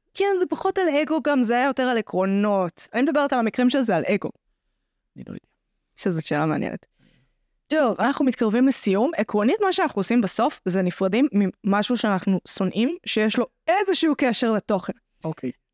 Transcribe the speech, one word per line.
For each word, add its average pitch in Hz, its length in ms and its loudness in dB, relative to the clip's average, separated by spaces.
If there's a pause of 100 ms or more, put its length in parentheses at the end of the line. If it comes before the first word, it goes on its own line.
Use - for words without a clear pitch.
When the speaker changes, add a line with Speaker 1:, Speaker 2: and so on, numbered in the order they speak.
(140)
Speaker 1:
כן, 392 240 0
זה 359 80 0
פחות 381 320 -2
על 359 100 2
אגו 302 340 0
גם, 285 200 2
זה 233 140 0
היה 254 100 2
יותר 269 160 -2
על 254 160 0
עקרונות. 196 960 -2
אני 240 80 0
מדברת 285 300 2
על 254 60 0
המקרים 247 320 2
שזה 226 260 2
על 151 100 0
אגו. - 240 -2 (840)
Speaker 2:
אני 62 100 -14
לא - 60 -14
יודע. - 140 -16 (500)
Speaker 1:
שזאת 165 280 -4
שאלה 151 220 -2
מעניינת. - 400 -4 (800)
טוב, 285 340 2
אנחנו 269 240 0
מתקרבים 240 440 2
לסיום. 220 480 0
עקרונית, 220 440 0
מה 381 120 2
שאנחנו 330 280 -2
עושים 233 200 2
בסוף, 233 440 0
זה 185 180 0
נפרדים 190 500 0
ממשהו 202 640 0
שאנחנו 196 520 0
שונאים, 226 480 -2 (100)
שיש 214 320 0
לו 240 80 2 (200)
איזשהו 359 520 2
קשר 240 340 0
לתוכן. 202 400 -2 (320)
Speaker 2:
אוקיי. 160 260 -6 (240)